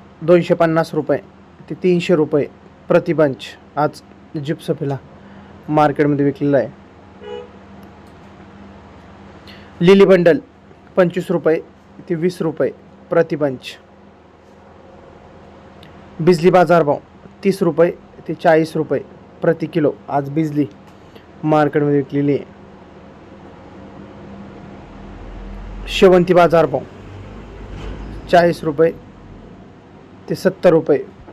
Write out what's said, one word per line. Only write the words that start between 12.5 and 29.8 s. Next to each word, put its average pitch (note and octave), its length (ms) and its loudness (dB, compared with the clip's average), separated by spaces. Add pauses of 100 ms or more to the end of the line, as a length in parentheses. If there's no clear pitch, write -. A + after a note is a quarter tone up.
प्रति E3 260 0
बंच. C#3 240 -4 (2500)
बिजली E3+ 300 4
बाजारभाव E3 460 4 (480)
तीस F#3+ 180 0
रुपये E3 300 2 (360)
ते E3 60 -8
चाळीस D#3+ 420 2
रुपये C#3+ 240 -2 (420)
प्रति E3 240 -2
किलो D3+ 260 0 (160)
आज C#3 220 -4
बिजली D3 360 -2 (800)
मार्केटमध्ये D3 520 0
विकलेली C#3+ 380 -2
आहे. B2 100 -6 (3500)
शेवंती F3+ 460 4
बाजारभाव D#3+ 460 4 (1500)
चाळीस E3+ 340 2
रुपये D#3+ 280 0 (1400)